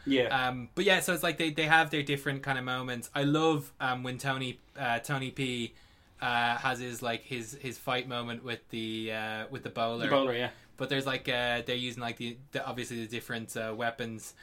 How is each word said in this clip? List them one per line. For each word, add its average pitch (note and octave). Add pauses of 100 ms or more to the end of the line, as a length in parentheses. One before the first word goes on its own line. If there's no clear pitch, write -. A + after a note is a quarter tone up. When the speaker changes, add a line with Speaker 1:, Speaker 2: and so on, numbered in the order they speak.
Speaker 1:
Yeah. C3 (200)
Speaker 2:
Um, B2+
but F#3
yeah, F#3
so F3+
it's E3
like E3
they, D#3+
they D#3
have D#3+
their D3+
different C#3
kind C3+
of B2+
moments. B2+
I C#3+
love, D3+
um, B2+
when B2+
Tony, C3 (180)
uh, A#2+
Tony C3
P, B2 (480)
uh, A#2+
has B2
his, B2
like, A#2
his, A#2+
his B2+
fight B2+
moment A#2+
with A#2
the, A2
uh, A2
with C3
the A#2+
bowler. A#2
Speaker 1:
The C3
bowler, C3+
yeah. A#2+ (260)
Speaker 2:
But C3
there's, C3+
like, B2+
uh, A#2+
they're B2
using, B2
like, A#2+
the, A#2+ (160)
the, B2+
obviously B2
the A2
different, A2+
uh, A2
weapons. A#2